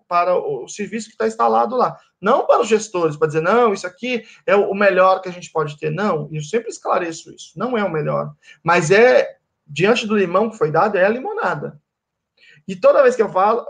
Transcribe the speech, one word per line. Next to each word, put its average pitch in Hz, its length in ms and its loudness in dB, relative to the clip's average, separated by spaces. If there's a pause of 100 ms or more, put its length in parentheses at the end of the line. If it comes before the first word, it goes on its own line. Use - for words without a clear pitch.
para 180 300 2
o 135 320 -6
serviço 208 420 -10
que - 60 -20
tá 220 100 -2
instalado 226 480 0
lá. 185 220 -2 (240)
Não 254 260 0
para - 140 4
os 220 80 -2
gestores, 175 480 0
pra 156 100 0
dizer, 156 140 -2
"Não, 214 320 2
isso 190 140 -6
aqui 240 380 -6 (220)
é 180 80 2
o, 202 160 2
o 196 40 -4
melhor 190 460 4
que 185 80 -10
a 175 40 -8
gente 175 180 -16
pode 151 280 -4
ter." 156 120 -6
Não, 160 400 -4
eu 151 120 -8
sempre 233 260 -6
esclareço 170 640 -6
isso. - 240 -20
Não 240 180 -4
é 208 60 -2
o 185 80 -2
melhor. 147 440 -4 (280)
Mas 170 280 2
é, 226 460 4 (300)
diante 208 400 0
do 208 100 0
limão 196 340 0
que - 80 -14
foi 156 120 0
dado, 190 280 0
é 180 60 2
a 202 40 4
limonada. 247 720 -6 (880)
E 190 80 -8
toda 277 260 4
vez 247 140 4
que 226 60 2
eu 190 80 -4
falo, 190 400 0